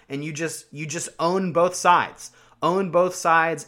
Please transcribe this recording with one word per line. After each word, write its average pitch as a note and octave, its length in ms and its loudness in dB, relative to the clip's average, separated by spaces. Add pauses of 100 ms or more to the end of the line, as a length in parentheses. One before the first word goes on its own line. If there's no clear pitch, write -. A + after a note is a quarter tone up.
And C#3 160 -6
you D#3+ 80 -6
just, D3+ 400 -6
you D3+ 140 -8
just D#3+ 220 -6 (120)
own F3+ 320 2
both F3 240 4
sides. E3+ 560 -2 (320)
Own F3+ 280 0
both F3+ 240 2
sides E3 520 2